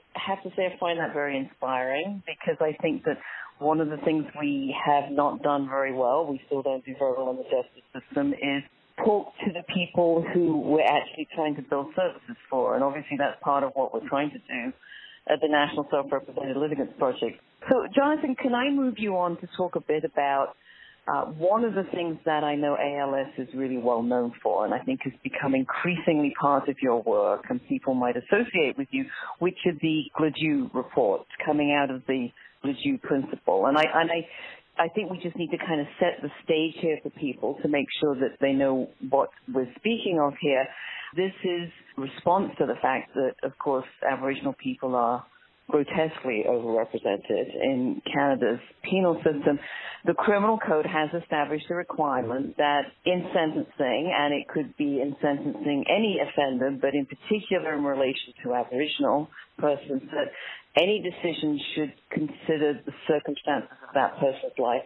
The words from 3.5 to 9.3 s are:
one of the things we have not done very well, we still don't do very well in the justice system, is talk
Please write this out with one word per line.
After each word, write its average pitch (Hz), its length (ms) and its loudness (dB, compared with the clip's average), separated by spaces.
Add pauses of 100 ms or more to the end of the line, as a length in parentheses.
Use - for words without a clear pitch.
one 156 220 4
of 151 80 0
the 151 80 -4
things 156 280 0 (140)
we 139 340 -2 (120)
have 143 260 4
not 143 320 2
done 143 240 2
very 135 240 0
well, 127 340 2
we 139 200 -4
still 139 160 -2
don't 131 240 -2
do 131 120 -10
very 135 200 2
well 131 140 -2
in 127 60 -4
the 131 60 -6
justice 127 400 -2 (100)
system, 143 400 -2
is 139 300 -2 (400)
talk 208 300 2 (120)